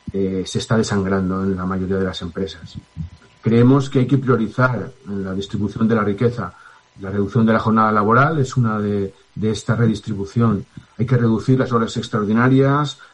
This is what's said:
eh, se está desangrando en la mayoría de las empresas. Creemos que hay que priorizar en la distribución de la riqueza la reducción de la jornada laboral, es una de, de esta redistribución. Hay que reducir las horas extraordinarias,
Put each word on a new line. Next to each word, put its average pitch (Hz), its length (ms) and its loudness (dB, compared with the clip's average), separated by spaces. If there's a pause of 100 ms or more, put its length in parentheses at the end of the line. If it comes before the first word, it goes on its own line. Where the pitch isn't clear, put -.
(120)
eh, 95 340 -2
se - 140 -6
está - 160 -2
desangrando 95 680 0
en 95 140 -2
la 90 100 -6
mayoría 92 300 -2
de 95 80 0
las 92 180 -6
empresas. - 540 -10 (680)
Creemos 123 480 4
que 135 100 2
hay 123 60 2
que 139 120 2
priorizar 117 760 0 (140)
en 98 180 -6
la 95 100 -6
distribución 104 540 -2
de 113 80 2
la 104 80 0
riqueza 104 500 -2 (460)
la 98 100 -10
reducción 101 360 2
de 113 60 4
la 110 80 2
jornada 110 320 2
laboral, 120 460 2
es 131 180 -2
una 113 220 0
de, 101 360 -2 (200)
de 107 160 -2
esta 107 260 -2
redistribución. 107 880 0 (340)
Hay 113 80 -2
que 127 100 2
reducir 117 420 2
las 120 140 -2
horas 113 240 0
extraordinarias, 131 1040 2 (160)